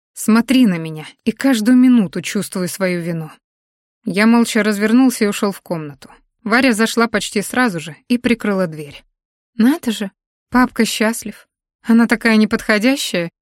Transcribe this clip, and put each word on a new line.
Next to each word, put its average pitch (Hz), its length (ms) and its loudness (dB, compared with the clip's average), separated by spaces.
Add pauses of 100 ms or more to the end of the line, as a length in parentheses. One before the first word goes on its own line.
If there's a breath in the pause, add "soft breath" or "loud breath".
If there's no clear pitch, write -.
(120)
Смотри 233 520 2
на 185 120 0
меня, 156 280 -10 (180)
и 226 80 -4
каждую 254 460 2
минуту 240 440 4
чувствую 185 460 -6
свою 180 340 -4
вину. 165 300 -8 (720)
Я 202 220 0
молча 226 380 2
развернулся 214 600 2
и - 20 0
ушёл 208 240 -2
в - 100 -12
комнату. 151 480 -12 (340)
Варя 247 300 2
зашла 226 340 0
почти 214 340 -4
сразу 220 380 -2
же 151 160 -14 (120)
и 247 100 0
прикрыла 208 480 -2
дверь. 151 380 -12 (520)
«Надо 240 360 0
же, 202 200 -6 (380)
папка 247 360 0
счастлив. - 640 -4 (360)
Она 226 240 4
такая 226 300 0
неподходящая, 214 920 0 (120)